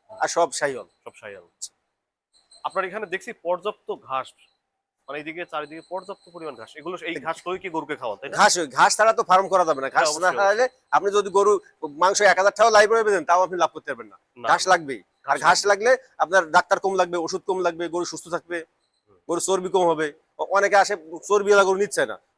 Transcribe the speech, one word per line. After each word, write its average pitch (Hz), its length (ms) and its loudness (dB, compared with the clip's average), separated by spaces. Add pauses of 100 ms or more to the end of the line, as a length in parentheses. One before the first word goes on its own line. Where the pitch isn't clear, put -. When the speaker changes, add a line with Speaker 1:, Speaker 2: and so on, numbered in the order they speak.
(100)
Speaker 1:
আর - 180 -4
সব 170 240 0
শাহিওয়াল। 127 360 -6 (160)
Speaker 2:
সব 117 120 -20
শাহিওয়াল। 98 320 -20 (1160)
আপনার 185 220 -6
এখানে 202 200 -10
দেখছি 185 280 -10
পর্যাপ্ত 180 600 -8
ঘাস, 131 320 -8 (800)
মানে 139 100 -10
এইদিকে 160 280 -12
চারিদিকে 156 440 -12
পর্যাপ্ত 185 440 -14
পরিমাণ 160 220 -14
ঘাস, 110 200 -18
এগুলো, 165 260 -10
এই 165 140 -8
ঘাসগুলোই 165 440 -8
কি 190 100 -12
গরুকে 151 260 -8
খাওয়ান, 113 260 -8
তাই 143 80 -12
না? 156 80 -8
Speaker 1:
ঘাস, 190 200 4
ওই 165 100 -2
ঘাস 165 300 2
ছাড়া 220 160 4
তো - 100 -2
ফার্ম 185 240 4
করা 180 180 2
যাবে 143 160 -2
না। 135 80 -4
ঘাস 127 60 -6
Speaker 2:
হ্যাঁ, 156 240 0
Speaker 1:
না 180 80 2
Speaker 2:
অবশ্যই, 160 100 0
Speaker 1:
খাওয়ালে 202 260 2
Speaker 2:
অবশ্যই। - 280 -6
Speaker 1:
আপনি 180 200 0
যদি 202 180 0
গরু 196 300 2 (240)
মাংস 170 380 0
এক 185 160 6
হাজার 196 140 4
টাকাও 226 200 4
লাইভ 208 180 6
করে 220 220 2
দেন, 175 140 0
তাও 175 160 2
আপনি 180 160 -4
লাভ 170 160 0
করতে 151 160 -16
পারবেন 117 180 -10
না। 98 100 -20 (200)
Speaker 2:
না, 120 100 -10
Speaker 1:
ঘাস 170 200 0
Speaker 2:
না। 190 40 4
Speaker 1:
লাগবেই। 143 280 0
আর - 380 -6
Speaker 2:
ঘাস 127 40 -8
Speaker 1:
ঘাস 175 240 4
Speaker 2:
লাগবে। 202 200 2
Speaker 1:
লাগলে 254 60 4 (260)
আপনার 160 340 0
ডাক্তার 190 280 2
কম 190 160 -4
লাগবে, 180 220 -2
ওষুধ 165 240 -6
কম 185 180 -4
লাগবে, 170 280 -4
গরু 170 180 -6
সুস্থ - 220 -12
থাকবে, 170 300 -8 (500)
Speaker 2:
হুম। - 80 -20 (120)
Speaker 1:
গরু 165 120 -2
চর্বি 185 300 -2
কম 180 180 2
হবে। 156 260 -2 (240)
অ-, 156 120 -6
অনেকে 196 260 2
আসে 202 200 4 (320)
চর্বিওয়ালা 202 360 4
গরু 190 140 2
নিচ্ছে 190 280 -2
না, 107 140 -12 (180)